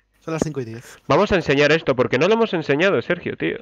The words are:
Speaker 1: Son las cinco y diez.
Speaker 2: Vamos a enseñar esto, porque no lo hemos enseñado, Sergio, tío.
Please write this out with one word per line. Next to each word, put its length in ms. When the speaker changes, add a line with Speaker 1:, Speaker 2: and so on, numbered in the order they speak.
Speaker 1:
Son 140
las 100
cinco 160
y 60
diez. 320
Speaker 2:
Vamos 240
a 40
enseñar 360
esto, 240
porque 220
no 100
lo 60
hemos 200
enseñado, 480
Sergio, 360
tío. 240